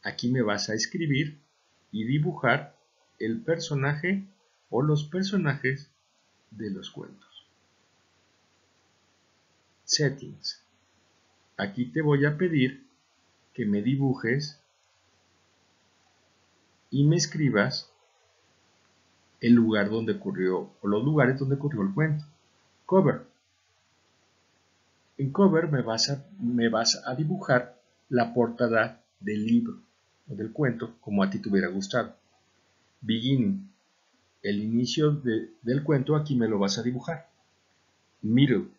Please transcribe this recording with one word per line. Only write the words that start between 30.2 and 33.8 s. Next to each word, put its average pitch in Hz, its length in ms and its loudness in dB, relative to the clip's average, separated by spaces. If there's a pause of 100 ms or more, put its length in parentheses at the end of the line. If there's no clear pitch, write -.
o 131 60 -10
del 110 180 -8
cuento 120 480 -2
como 101 220 0
a 98 80 2
ti 104 80 -6
te 110 100 -8
hubiera 95 200 2
gustado. 98 480 -4 (840)
Beginning. 113 720 0 (720)